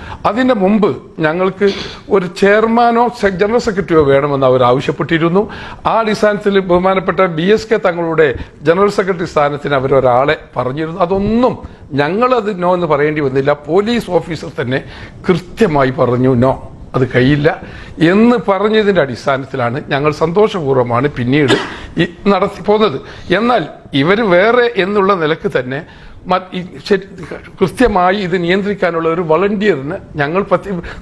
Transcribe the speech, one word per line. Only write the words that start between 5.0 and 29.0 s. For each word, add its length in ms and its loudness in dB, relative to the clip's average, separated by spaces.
ആ 120 0
അടിസ്ഥാനത്തിൽ 600 0
ബഹുമാനപ്പെട്ട 600 0
ബി 220 0
എസ് 260 2
കെ 80 2
തങ്ങളുടെ 580 2
ജനറൽ 260 4
സെക്രട്ടറി 260 -2
സ്ഥാനത്തിന് 500 0
അവരൊരാളെ 640 2
പറഞ്ഞിരുന്നു. 440 -4
അതൊന്നും 580 0
ഞങ്ങളത് 680 0
no 120 2
എന്ന് 120 0
പറയേണ്ടി 340 0
വന്നില്ല. 320 0
പോലീസ് 580 -2
ഓഫീസർ 400 -4
തന്നെ 240 -4
കൃത്യമായി 600 0
പറഞ്ഞു, 440 2
"No, 180 4
അത് 200 0
കഴിയില്ല" 460 2
എന്ന് 380 4
പറഞ്ഞതിൻ്റെ 500 2
അടിസ്ഥാനത്തിലാണ് 880 -2
ഞങ്ങൾ 220 0
സന്തോഷപൂർവ്വമാണ് 1000 0
പിന്നീട് 480 0
ഈ 60 2
നടത്തി 360 0
പോന്നത്. 380 0
എന്നാൽ 320 0
ഇവർ 360 2
വേറെ 460 4
എന്നുള്ള 380 0
നിലക്ക് 440 -2
തന്നെ 240 -6
മ-, 280 -2
ഈ 120 -8
ശരി, 140 2
കൃത്യമായി 560 2
ഇത് 260 -2
നിയന്ത്രിക്കാനുള്ള 640 -2